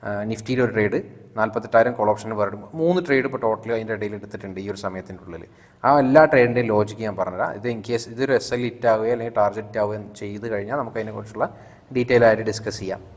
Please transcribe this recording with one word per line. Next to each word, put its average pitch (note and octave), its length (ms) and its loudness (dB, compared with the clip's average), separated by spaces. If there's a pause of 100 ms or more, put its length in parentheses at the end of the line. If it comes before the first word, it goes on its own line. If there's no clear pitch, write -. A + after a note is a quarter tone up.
ആ, G#2+ 60 -6 (220)
Nifty-യിലെ B2 340 -2
ഒരു A2 100 -2
ട്രേഡ്, G#2 240 2 (400)
നാൽപത്തെട്ടായിരം A2+ 580 2
കോൾ G#2+ 140 2
ഓപ്ഷന് A2 300 -4
വേറെ G2 160 -2 (240)
മൂന്ന് F3 260 2
ട്രേഡ് C3+ 220 2
ഇപ്പോൾ A#2+ 160 -6
ടോട്ടൽ A2 320 -2
അതിൻ്റെ A2 200 -4
ഇടയിൽ G#2 220 -4
എടുത്തിട്ടുണ്ട് G2+ 460 -12
ഈ - 80 -8
ഒരു G2 120 -10
സമയത്തിൻ്റെ F#2 400 -10
ഉള്ളിൽ. E2 180 -14 (440)
ആ - 20 6 (140)
എല്ലാ C3+ 200 8 (100)
ട്രേഡിൻ്റെയും A#2+ 420 4
ലോജിക് G#2 320 0
ഞാൻ G#2 140 -6
പറഞ്ഞുതരാം. F#2 360 -4
ഇത് G#2 160 -6
in A2 140 -8
case A#2 260 -4
ഇതൊരു C3 260 0
എസ് - 160 -6
എൽ B2 120 -2
ഹിറ്റ് A#2 240 -2
ആവുകയോ A2 240 2
അല്ലെങ്കിൽ A#2 260 -6
ടാർഗറ്റ് G#2 260 0
ഹിറ്റ് G#2+ 160 -4
ആവുകയോ G#2 180 -4 (200)
ചെയ്ത് G#2 320 -8
കഴിഞ്ഞാൽ G#2 300 -4
നമുക്ക് A2+ 180 -8
അതിനെക്കുറിച്ചുള്ള G#2+ 460 -6 (480)
ഡീറ്റെയിൽ B2 320 4
ആയിട്ട് A2 220 4
ഡിസ്കസ് G#2 320 -6
ചെയ്യാം. F#2+ 180 -8 (180)